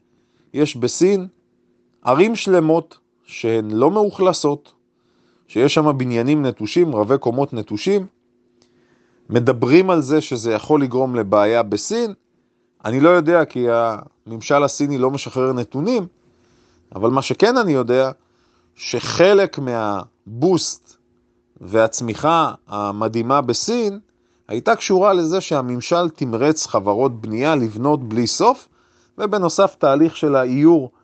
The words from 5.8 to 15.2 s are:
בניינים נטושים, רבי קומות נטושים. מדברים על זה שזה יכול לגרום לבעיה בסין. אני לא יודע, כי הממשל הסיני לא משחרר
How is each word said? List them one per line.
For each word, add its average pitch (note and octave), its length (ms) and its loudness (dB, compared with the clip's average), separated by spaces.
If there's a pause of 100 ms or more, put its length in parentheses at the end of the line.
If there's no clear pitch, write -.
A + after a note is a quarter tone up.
בניינים B2+ 480 0
נטושים, C3 500 0
רבי G#2+ 220 2
קומות C3 360 -2
נטושים. B2+ 520 -2 (1200)
מדברים B2 600 4
על E3+ 120 4
זה D3 200 0
שזה A#2 300 -4
יכול C#3+ 300 2
לגרום B2+ 340 -2
לבעיה G#2+ 480 2
בסין. G3+ 500 -4 (720)
אני A#2 140 -2
לא D3+ 100 6
יודע, E3+ 360 4
כי B2 240 -6
הממשל A#2 920 -2
הסיני C#3+ 340 -2
לא B2+ 140 0
משחרר C3 420 -4